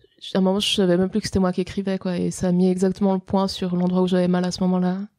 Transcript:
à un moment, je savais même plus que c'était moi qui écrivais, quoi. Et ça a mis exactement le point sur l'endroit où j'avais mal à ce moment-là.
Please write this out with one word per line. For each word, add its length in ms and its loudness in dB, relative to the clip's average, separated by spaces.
à 40 0
un 20 2
moment, 180 2
je 160 -2
savais 220 4
même 140 0
plus 100 -2
que 60 -4
c'était 120 -2
moi 140 2
qui 80 -4
écrivais, 380 -4
quoi. 200 -4
Et 140 -2
ça 160 -2
a 40 2
mis 160 4
exactement 460 0
le 60 -2
point 260 0
sur 300 -4
l'endroit 260 2
où 60 2
j'avais 180 2
mal 180 0
à 60 -2
ce 140 -6
moment-là. 340 0